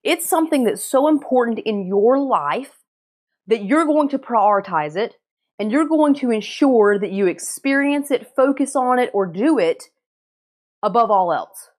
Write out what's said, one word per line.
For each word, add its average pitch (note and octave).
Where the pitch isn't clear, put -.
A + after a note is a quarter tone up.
It's E4
something D#4+
that's F#3+
so C#4
important B3
in G3+
your G3+
life A3+
that G#3
you're D4
going D4+
to C#4
prioritize G3
it G#3
and G#3
you're D#4
going D4+
to C4
ensure G#3+
that F#3+
you G3
experience C#4
it, A#3+
focus C#4
on B3+
it, B3
or G3+
do A3
it E3
above A3
all F#3
else. -